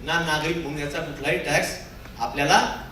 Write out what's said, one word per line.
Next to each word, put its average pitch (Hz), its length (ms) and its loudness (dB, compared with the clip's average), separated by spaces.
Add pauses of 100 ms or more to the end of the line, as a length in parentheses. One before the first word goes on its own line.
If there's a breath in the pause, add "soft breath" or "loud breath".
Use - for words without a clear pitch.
ना 165 180 2
नागरिक 160 340 0
म्हणून 147 240 -4
याचा 143 200 -4
कुठलाही 156 400 -2
टॅक्स 147 280 2 (500)
आपल्याला - 420 4 (320)